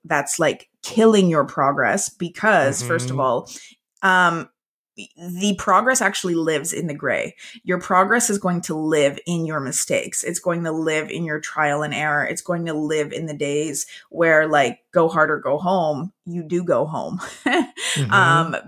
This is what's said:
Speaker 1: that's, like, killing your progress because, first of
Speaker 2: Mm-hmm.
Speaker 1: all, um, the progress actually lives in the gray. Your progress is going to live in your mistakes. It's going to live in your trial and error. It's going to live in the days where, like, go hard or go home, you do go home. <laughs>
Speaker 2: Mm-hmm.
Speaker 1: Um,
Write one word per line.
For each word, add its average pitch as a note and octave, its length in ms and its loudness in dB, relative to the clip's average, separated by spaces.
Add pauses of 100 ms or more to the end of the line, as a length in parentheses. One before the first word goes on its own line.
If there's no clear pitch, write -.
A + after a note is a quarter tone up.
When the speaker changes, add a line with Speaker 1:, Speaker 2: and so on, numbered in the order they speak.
Speaker 1:
that's, D3+ 340 -2
like, D#3 300 0 (140)
killing G#3+ 460 6
your D#3 180 4
progress C#3 640 0
because, F3 720 0
first B2+ 280 -2
of C3 60 -4
Speaker 2:
Mm-hmm. C#3 40 -2
Speaker 1:
all, C3 300 0 (520)
um, F3+ 460 2 (840)
the F#3+ 260 -2
progress A#3 460 2
actually F#3+ 320 -2
lives D#3+ 400 -2
in E3 120 -6
the D3+ 80 -8
gray. A#2+ 400 -4 (280)
Your F3+ 180 -2
progress G3+ 480 2
is G3+ 100 0
going F3 240 -2
to E3 120 -6
live D3+ 520 2
in E3+ 200 -2
your D#3 140 -4
mistakes. - 640 -4
It's F3 160 -6
going E3+ 240 -2
to D#3+ 80 -4
live D#3+ 380 -2
in E3+ 140 -6
your D#3 160 -6
trial D3+ 420 0
and D3 120 -4
error. D3 300 -2
It's - 180 -6
going E3+ 240 -4
to D#3+ 80 -4
live D3+ 380 -2
in D#3+ 140 -8
the D3+ 100 -8
days D3 500 -4 (240)
where, D#3+ 380 4
like, C#3 320 2 (120)
go E3 160 4
hard D#3 220 2
or D3 80 0
go C#3 200 -2
home, E3+ 540 0 (140)
you F3 160 -6
do E3+ 220 -2
go D3+ 220 2
home. D3+ 340 -6 (260)
<laughs> C#4 140 2 (360)
Speaker 2:
Mm-hmm. C3+ 160 0
Speaker 1:
Um, E3 440 4 (120)